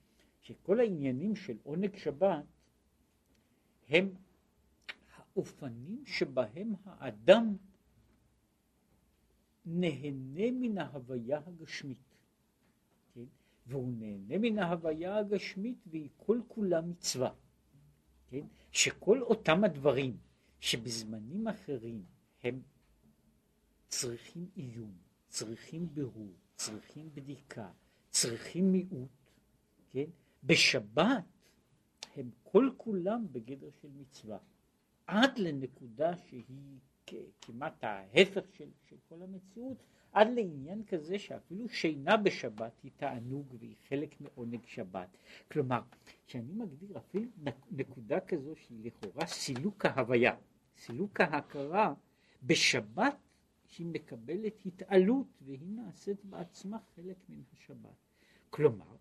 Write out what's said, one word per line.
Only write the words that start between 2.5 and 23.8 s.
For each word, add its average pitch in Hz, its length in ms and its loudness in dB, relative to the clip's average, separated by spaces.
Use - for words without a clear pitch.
הם 185 240 6
האופנים 156 920 -8
שבהם 139 680 0
האדם 185 720 6
נהנה 147 840 -2
מן 247 260 -2
ההוויה 131 680 -4
הגשמית, 151 720 -12
כן? 120 120 -16
והוא 127 300 -4
נהנה 107 400 -6
מן 214 220 2
ההוויה 170 580 -2
הגשמית 208 680 -2
והיא 156 320 -8
כל 233 300 0
כולה 175 340 2
מצווה, 165 520 -2
כן? 139 180 -8
שכל - 500 4
אותם 214 420 4
הדברים 139 540 4
שבזמנים 113 880 -4
אחרים 117 560 -8
הם 123 180 -2